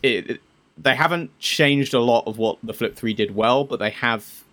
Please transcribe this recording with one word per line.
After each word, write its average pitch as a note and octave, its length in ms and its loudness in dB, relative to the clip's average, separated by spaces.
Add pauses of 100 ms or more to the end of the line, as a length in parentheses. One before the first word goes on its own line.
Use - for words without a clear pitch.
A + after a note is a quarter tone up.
it, A#2 260 0
it, - 120 -8 (360)
they C3 160 0
haven't E3 460 -2
changed C#3+ 560 2
a B2+ 40 4
lot A#2+ 280 2
of G#2+ 100 -8
what A2 240 -2
the A2+ 140 -10
Flip G#2+ 200 -4
three A2 200 -4
did G#2 200 -2
well, A#2+ 280 2
but C3 160 -6
they G#2 100 -2
have - 640 -6